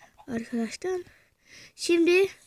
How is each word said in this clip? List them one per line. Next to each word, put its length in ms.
Arkadaşlar. 720
Şimdi 520